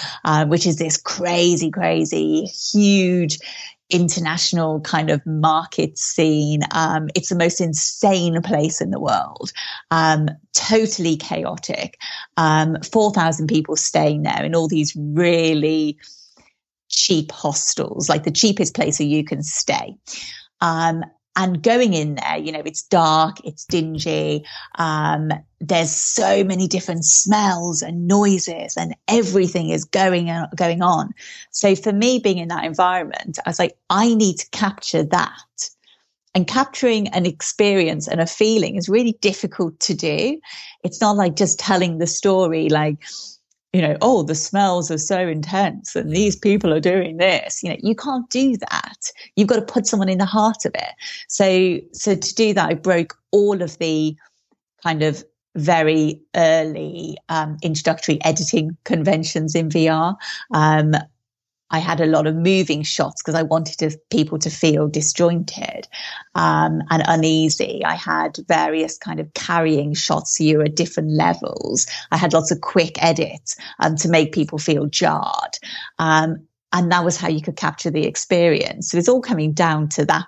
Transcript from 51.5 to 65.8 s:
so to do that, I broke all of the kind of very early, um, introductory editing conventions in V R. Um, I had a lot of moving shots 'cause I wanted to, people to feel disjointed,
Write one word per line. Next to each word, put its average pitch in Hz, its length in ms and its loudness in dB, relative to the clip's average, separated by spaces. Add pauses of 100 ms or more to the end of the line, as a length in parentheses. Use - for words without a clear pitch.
so 196 240 0
to - 180 -6
do 220 200 2
that, 170 140 2
I 165 60 2
broke 170 420 0 (140)
all 202 320 4
of 165 160 -8
the 156 380 -2 (640)
kind 160 200 0
of 151 220 0 (300)
very 156 680 2 (140)
early, 160 840 0 (100)
um, 156 340 -4
introductory 160 640 0
editing 160 500 0 (100)
conventions 156 680 0
in 165 160 0
V 160 180 2
R. 165 280 0 (340)
Um, 156 440 4 (760)
I 160 80 0
had 160 220 -2
a 160 60 2
lot 156 200 4
of 156 80 0
moving 165 480 2
shots - 400 -4
'cause 156 120 -4
I 165 80 2
wanted 160 360 -2
to, 156 200 -2 (120)
people 156 280 0
to 156 120 -4
feel 151 380 2
disjointed, - 1000 -2 (460)